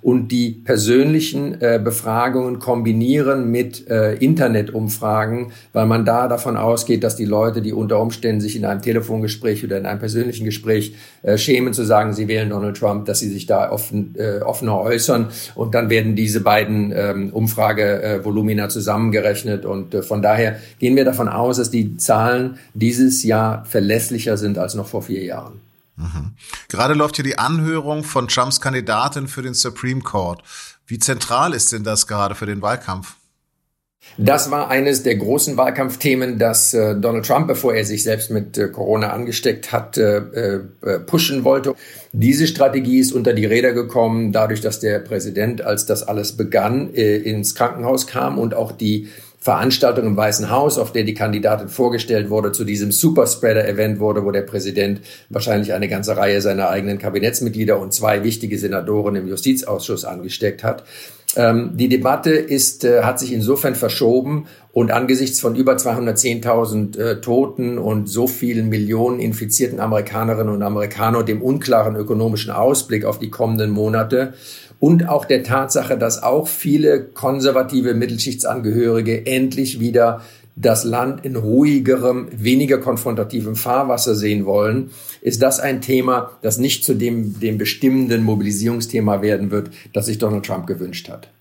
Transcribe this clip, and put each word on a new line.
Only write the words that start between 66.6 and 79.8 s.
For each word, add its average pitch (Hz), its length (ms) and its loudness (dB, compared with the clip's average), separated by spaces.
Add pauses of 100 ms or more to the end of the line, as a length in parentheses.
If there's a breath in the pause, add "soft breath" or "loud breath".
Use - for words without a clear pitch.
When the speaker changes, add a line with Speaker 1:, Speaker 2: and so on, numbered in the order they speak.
Speaker 1:
äh, 110 240 -2
Toten 123 580 0
und 107 300 -2
so 117 200 0
vielen 117 420 -2
Millionen 113 500 0
infizierten 113 640 -2
Amerikanerinnen 110 720 0
und 101 100 -2
Amerikanern 104 560 0
und 113 80 0
dem 107 140 -2
unklaren 113 560 2
ökonomischen 107 540 -2
Ausblick 110 520 0
auf 107 160 -2
die 113 120 -8
kommenden 110 400 0
Monate 110 640 0 (460 loud breath)
und 170 300 6
auch 147 160 2
der 131 180 2
Tatsache, 135 540 0
dass 113 260 -2
auch 139 240 2
viele 147 560 2
konservative 131 920 0
Mittelschichtsangehörige 113 1300 0
endlich 131 560 0